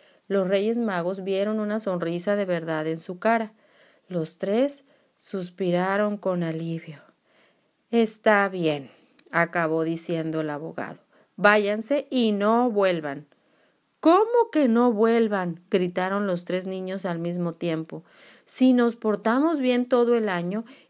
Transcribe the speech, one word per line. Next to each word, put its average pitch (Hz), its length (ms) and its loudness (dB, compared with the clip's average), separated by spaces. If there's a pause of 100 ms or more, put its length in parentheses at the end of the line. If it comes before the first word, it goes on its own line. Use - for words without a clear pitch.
(280)
los 196 180 2
Reyes 202 300 2
Magos 190 480 -2
vieron 196 340 -2
una 208 220 -2
sonrisa 175 560 -2
de 202 80 0
verdad 160 420 -2
en 160 140 -4
su 180 180 -12
cara. 220 340 0 (560)
Los 165 300 -6
tres 240 460 -2 (320)
suspiraron 190 1000 -2
con 180 260 -2
alivio. 165 560 -8 (920)
«Está 214 580 2
bien», 156 420 -4 (420)
acabó 165 500 0
diciendo 160 600 -4
el 151 80 -4
abogado. 147 480 -10 (360)
«Váyanse 214 760 2
y 240 200 2
no 220 400 2
vuelvan». 165 560 0 (720)
«¿Cómo 440 540 4
que 294 160 4
no 240 240 4
vuelvan?», 208 680 2 (100)
gritaron 185 560 0
los 175 180 -4
tres 180 220 -4
niños 190 400 -8
al 170 120 -4
mismo 170 360 -4
tiempo. 160 500 -6 (400)
«Si 254 300 4
nos 233 220 2
portamos 240 640 0
bien 247 280 0
todo 240 280 2
el 214 140 0
año, 190 380 -4 (240)